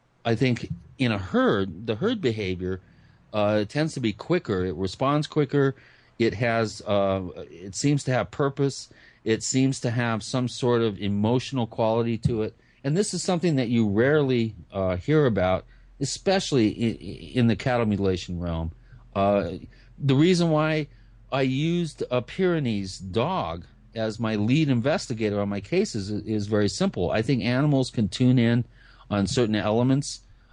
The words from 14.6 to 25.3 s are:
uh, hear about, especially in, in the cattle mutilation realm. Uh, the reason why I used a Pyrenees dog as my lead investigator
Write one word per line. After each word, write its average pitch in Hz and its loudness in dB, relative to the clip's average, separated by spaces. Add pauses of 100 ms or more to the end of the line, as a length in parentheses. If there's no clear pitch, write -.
uh, 92 0
hear 147 2
about, 92 2 (360)
especially 139 2
in, 110 -2 (440)
in 120 6
the 107 4
cattle 120 0
mutilation 95 -2
realm. 82 -4 (460)
Uh, 98 2 (460)
the 139 2
reason 170 4
why 156 0 (460)
I 139 0
used 156 -2
a 123 0
Pyrenees 127 -2
dog 95 -2 (320)
as 110 -2
my 110 0
lead 131 2
investigator 113 0